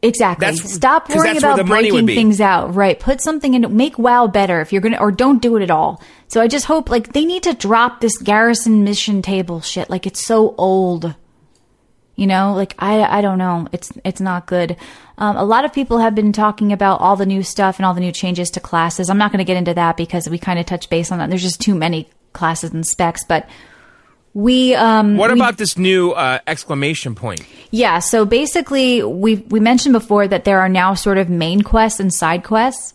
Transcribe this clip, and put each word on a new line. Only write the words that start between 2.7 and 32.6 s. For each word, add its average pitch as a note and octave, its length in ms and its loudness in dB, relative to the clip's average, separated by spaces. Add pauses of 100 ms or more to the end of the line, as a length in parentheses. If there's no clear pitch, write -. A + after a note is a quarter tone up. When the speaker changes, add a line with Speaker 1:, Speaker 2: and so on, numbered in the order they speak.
Speaker 1:
Right. F#3+ 260 2
Put C4+ 220 -2
something D4 320 -2
in. A#3 240 2
Make C4+ 220 0
WoW A#3+ 280 4
better F#3 320 0
if D#3 140 -4
you're G3 80 0
gonna, A3+ 160 0
or G#3 140 2
don't B3+ 300 2
do A#3 160 2
it G#3 40 2
at F3+ 80 -2
all. D#3+ 320 0 (260)
So A3+ 140 0
I A3+ 60 4
just B3+ 180 -2
hope, D#4 240 -2
like, A#3 240 -2
they D4 100 2
need F4 200 -2
to F4 100 0
drop A#3 480 0
this A3+ 160 0
garrison A3 680 2
mission G3+ 380 -2
table F3+ 400 -4
shit. - 300 -8
Like, F#3 160 -6
it's - 180 -8
so A3 320 2
old. F3+ 560 0 (1000)
You G3 120 -2
know, F#3+ 280 2
like, F#3+ 240 -4
I, G#3 400 2
I - 20 0
don't F#3+ 160 0
know. F3+ 340 -2
It's, - 200 -10 (120)
it's F#3 180 -6
not F3+ 260 -4
good. F3 280 -2 (420)
Um, G#3 200 -2
a - 60 0
lot A3+ 220 2
of - 80 -4
people B3 260 0
have A3+ 160 2
been G#3+ 180 2
talking G#3 400 0
about G3 260 0
all G3 160 4
the F#3+ 100 -2
new F#3+ 180 -2
stuff F#3+ 340 -2
and F#3+ 80 -2
all F3+ 80 2
the F3 80 -4
new F3+ 100 -2
changes F3+ 400 -4
to - 80 -8
classes. E3+ 500 -2
I'm G3 100 2
not G#3 120 2
gonna F#3+ 120 0
get F#3 140 0
into F3 180 -2
that E3+ 220 0
because E3+ 300 -4
we E3+ 120 -6
kinda F3 240 -4
touched F3 260 -8
base E3+ 220 -2
on F3+ 80 -4
that. D3+ 100 -4
There's F3+ 140 -2
just F3+ 180 -4
too G3+ 140 0
many D#3+ 340 -4 (240)
classes E3 380 -4
and D#3+ 140 -6
specs, - 380 -2
but - 240 -2 (840)
we, B3+ 420 2
um, A3 420 4
Speaker 2:
What A3 160 2
Speaker 1:
we A#3+ 60 4
Speaker 2:
about A#3+ 180 2
this G3+ 200 -4
new, F#3 340 2
uh, C3 360 -2
exclamation C#3+ 680 -6
point? G#2+ 260 -10 (300)
Speaker 1:
Yeah. G#3+ 280 2
So A3 240 0
basically, B3+ 800 0
we, F#3 320 0 (140)
we G#3+ 100 0
mentioned A#3+ 340 2
before G#3 340 2
that F#3+ 180 -2
there G3 140 4
are F#3+ 100 2
now F#3 240 2
sort G3 240 0
of F#3+ 120 0
main F3 340 0
quests A3 360 2
and F#3+ 140 0
side E3+ 300 -2
quests. A3+ 520 -2